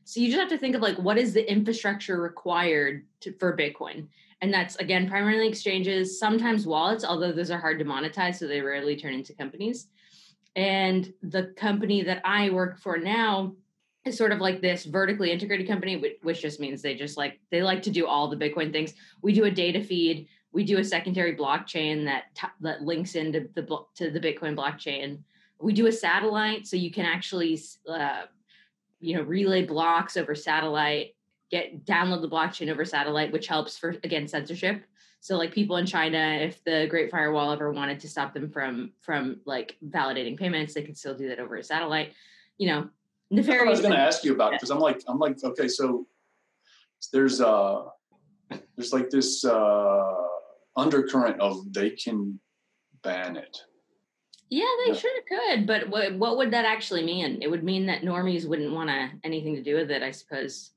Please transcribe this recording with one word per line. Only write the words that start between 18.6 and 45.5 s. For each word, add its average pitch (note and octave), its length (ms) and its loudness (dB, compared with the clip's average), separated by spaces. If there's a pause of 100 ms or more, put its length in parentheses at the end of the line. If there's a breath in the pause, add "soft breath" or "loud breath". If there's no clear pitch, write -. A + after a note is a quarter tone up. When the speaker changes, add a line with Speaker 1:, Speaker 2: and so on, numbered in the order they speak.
Speaker 1:
things. D#3 200 -2 (280 soft breath)
We G#3 100 2
do G#3+ 140 6
a G3+ 60 4
data F3+ 300 0
feed. E3 460 0 (240 soft breath)
We - 140 0
do G3 140 4
a G3 40 2
secondary F3+ 540 0
blockchain D3+ 640 0
that C3+ 220 -2 (100)
t-, - 120 -8 (120)
that D#3 220 -6
links E3 340 -4
into D#3 400 -2
the E3 60 -4
blo-, D#3 340 -6
to D#3+ 160 -4
the D#3 80 -4
Bitcoin D#3 380 -4
blockchain. C#3+ 600 -6 (420)
We G3 100 0
do A3+ 160 6
a A3 60 6
satellite, G#3+ 720 0
so - 80 -6
you F3 160 -2
can F3+ 140 -4
actually, E3+ 520 0 (300)
uh, C#3+ 360 -4 (760 soft breath)
you E3 180 -4
know, D3+ 60 -2
relay F#3 420 2
blocks E3 500 2
over D3+ 180 -2
satellite, D3+ 840 0 (360)
get, E3+ 340 -6
download F3+ 360 2
the D#3+ 80 -4
blockchain D#3+ 420 -2
over D3 140 -2
satellite, D3+ 480 0
which D#3 140 -4
helps D#3 300 -4
for, E3+ 180 -6 (100)
again, D3+ 240 -4
censorship. F3 540 -4 (360 soft breath)
So, F#3+ 180 -4
like, E3 140 -2
people G3+ 240 0
in F#3 100 2
China, D#3+ 320 0
if D#3 460 0
the D#3+ 260 2
Great D#3+ 220 0
Firewall D3+ 400 2
ever D3 200 -2
wanted C#3+ 280 -4
to D#3 80 -16
stop C#3 260 -6
them D3 160 -8
from, C3 420 -6 (100)
from, C#3 440 -4
like, B2+ 300 -6 (140)
validating C3+ 480 -2
payments, D#3+ 360 -2
they D3 100 -4
could D3+ 140 -14
still C#3 180 -8
do C3+ 140 -8
that A#2+ 100 -8
over A#2 180 -8
a - 60 -10
satellite. D#3 500 -2 (440 soft breath)
You G3 100 0
know, D3 220 0 (400)
Speaker 2:
That's G#3+ 180 4
what B3 120 6
I A#3+ 40 8
was A3 160 6
Speaker 1:
nefarious - 20 4
Speaker 2:
gonna G3 140 6
ask D3+ 280 4
you C#3 100 4
about, A2 200 4
Speaker 1:
Yeah. - 60 -2
Speaker 2:
'cause B2 100 -6
I'm D3 100 0
like, D3 280 4
I'm B2+ 120 -2
like, C#3+ 240 0
okay, D3 240 0